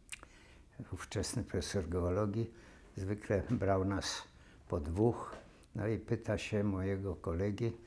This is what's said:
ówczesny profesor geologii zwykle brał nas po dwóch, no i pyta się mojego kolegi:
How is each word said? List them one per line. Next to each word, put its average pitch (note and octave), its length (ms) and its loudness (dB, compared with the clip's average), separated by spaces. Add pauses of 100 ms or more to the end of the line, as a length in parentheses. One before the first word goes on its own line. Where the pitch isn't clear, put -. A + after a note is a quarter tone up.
(920)
ówczesny - 500 -4
profesor F#2 460 -2
geologii G2 640 0 (440)
zwykle G2+ 520 0
brał F#2+ 360 4
nas F#2+ 380 -2 (440)
po - 120 0
dwóch, F#2 560 2 (400)
no G2+ 120 0
i A2+ 100 0
pyta A2 400 0
się G2+ 260 0
mojego G2 520 0
kolegi: G2+ 560 0 (160)